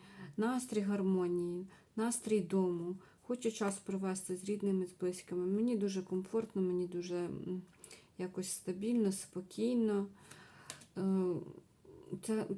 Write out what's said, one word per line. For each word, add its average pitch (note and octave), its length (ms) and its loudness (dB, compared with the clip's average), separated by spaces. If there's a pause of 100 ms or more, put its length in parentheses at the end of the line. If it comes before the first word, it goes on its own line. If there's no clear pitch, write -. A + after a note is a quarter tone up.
(360)
настрій A#3 440 2
гармонії, F#3 840 2 (300)
настрій A3 440 2
дому. F3+ 560 2 (260)
Хочу B3 300 -2
час G3 260 0
провести F#3+ 580 -2
з F#3 80 -10
рідними, G3 420 2
з F3+ 140 -12
близькими. F3+ 460 -2
Мені A3 300 2
дуже G3 260 0
комфортно, F#3+ 600 -2
мені F3+ 240 2
дуже, F3 300 -4
м, F3 460 -4 (560)
якось F#3 340 -4
стабільно, G3+ 600 2
спокійно. G#3 920 0 (920)
Е, F#3+ 360 2 (880)
це A3 220 0 (140)